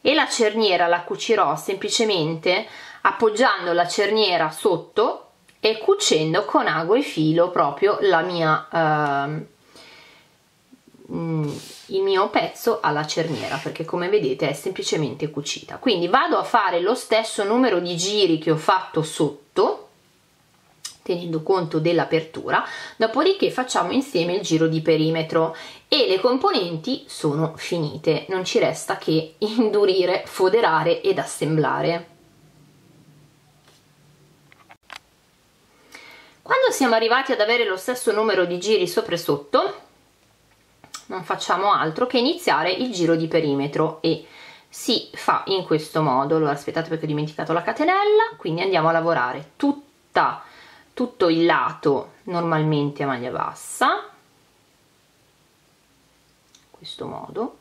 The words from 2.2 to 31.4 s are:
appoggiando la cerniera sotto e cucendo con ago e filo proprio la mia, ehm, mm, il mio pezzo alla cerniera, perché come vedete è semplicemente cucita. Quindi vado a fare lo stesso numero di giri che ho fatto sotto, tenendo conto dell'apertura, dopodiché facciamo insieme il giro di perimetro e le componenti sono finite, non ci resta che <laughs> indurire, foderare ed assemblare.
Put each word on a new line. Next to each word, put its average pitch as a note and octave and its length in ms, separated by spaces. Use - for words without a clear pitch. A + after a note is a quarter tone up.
appoggiando G#3+ 720
la E3+ 160
cerniera G3 640
sotto G#3+ 800
e A3 200
cucendo E3 680
con C4 240
ago E3 260
e C#4 80
filo E3 480
proprio F3 520
la F3+ 180
mia, E3 520
ehm, D3+ 720
mm, D#3+ 400
il F#3+ 160
mio G3 280
pezzo - 500
alla D3+ 260
cerniera, E3 500
perché D#3+ 280
come F3 240
vedete D#3 400
è - 40
semplicemente D#3+ 760
cucita. - 480
Quindi F3 300
vado C#4 300
a F#3 60
fare F#3 360
lo G3+ 140
stesso A3 500
numero G#3+ 360
di F3 160
giri F#3 420
che E3 120
ho D#3 60
fatto F#3 460
sotto, - 840
tenendo E3+ 400
conto F3 380
dell'apertura, D#3+ 840
dopodiché D4 540
facciamo F#3 420
insieme F3+ 420
il G3+ 80
giro E3 260
di D#3+ 120
perimetro D#3+ 760
e A#3+ 200
le F#3+ 120
componenti B3 840
sono D#3+ 500
finite, D3+ 720
non F#3 160
ci A3+ 140
resta F#3+ 380
che D#3+ 420
<laughs> - 0
indurire, G3+ 880
foderare F#3 760
ed F#3+ 160
assemblare. D3+ 880